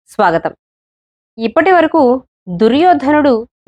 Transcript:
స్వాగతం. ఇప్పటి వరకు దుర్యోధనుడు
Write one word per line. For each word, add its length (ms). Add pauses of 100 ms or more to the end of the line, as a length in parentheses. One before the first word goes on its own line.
స్వాగతం. 460 (840)
ఇప్పటి 340
వరకు 500 (280)
దుర్యోధనుడు 1000 (200)